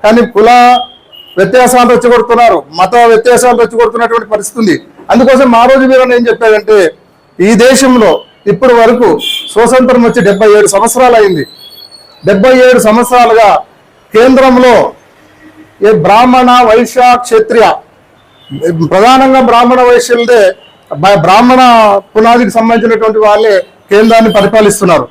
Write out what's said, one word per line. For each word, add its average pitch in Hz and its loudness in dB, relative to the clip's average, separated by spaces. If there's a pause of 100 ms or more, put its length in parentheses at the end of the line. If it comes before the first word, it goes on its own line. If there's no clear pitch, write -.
కానీ 233 0 (140)
కుల 220 2 (880)
వ్యత్యాసాలు 247 0
రెచ్చగొడుతున్నారు, 233 0 (200)
మత 190 -2 (160)
వ్యత్యాసాలు 247 0
రెచ్చగొడుతున్నటువంటి 226 -4
పరిస్థితి 208 -10
ఉంది. 165 -2 (360)
అందుకోసం 254 2 (100)
మారోజు 262 2
వీరన్న 254 0
ఏం 233 -2
చెప్పాడంటే, 214 -2 (640)
ఈ 196 0 (160)
దేశంలో 254 2 (400)
ఇప్పటి 254 0
వరకు 233 0 (460)
స్వతంత్రం 247 0
వచ్చి 233 -2
డెబ్బై 202 0
ఏడు 214 2
సంవత్సరాలు 233 0
అయింది. 180 -4 (840)
డెబ్బై 208 0 (140)
ఏడు 247 2
సంవత్సరాలుగా 233 0 (640)
కేంద్రంలో 254 2 (1120)
ఏ 220 2 (140)
బ్రాహ్మణ, 247 2 (200)
వైశ్య, 240 0 (220)
క్షత్రియ, 220 0 (1300)
ప్రధానంగా 262 2
బ్రాహ్మణ 240 0 (100)
వైశ్యులదే, 240 0 (500)
బ-, 185 0
బ్రాహ్మణ 247 2 (500)
పునాదికి 226 0
సంబంధించినటువంటి 226 -2
వాళ్ళే 214 0 (360)
కేంద్రాన్ని 226 2
పరిపాలిస్తున్నారు. 196 0